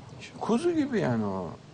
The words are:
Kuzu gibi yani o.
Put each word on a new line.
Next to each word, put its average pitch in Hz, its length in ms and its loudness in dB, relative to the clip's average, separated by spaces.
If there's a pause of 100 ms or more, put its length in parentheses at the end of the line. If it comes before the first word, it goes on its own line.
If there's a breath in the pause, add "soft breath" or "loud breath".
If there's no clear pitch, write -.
(400)
Kuzu 320 340 2
gibi 247 260 2
yani 120 240 2
o. 95 260 -2 (240)